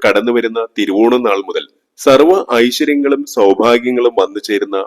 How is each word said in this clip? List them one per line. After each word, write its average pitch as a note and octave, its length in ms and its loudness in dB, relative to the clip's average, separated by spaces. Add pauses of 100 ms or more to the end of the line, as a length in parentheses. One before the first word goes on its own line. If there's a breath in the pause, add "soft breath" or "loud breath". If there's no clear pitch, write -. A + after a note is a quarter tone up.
കടന്നു G#2+ 320 0
വരുന്ന A2+ 240 -4 (160)
തിരുവോണ G#2 380 2 (100)
നാൾ G2 220 0
മുതൽ E2+ 180 -8 (340)
സർവ്വ C#3+ 340 4 (300)
ഐശ്വര്യങ്ങളും C#3 580 -2 (140)
സൗഭാഗ്യങ്ങളും A#2+ 840 2
വന്നു G2 280 -4
ചേരുന്ന G2+ 400 -4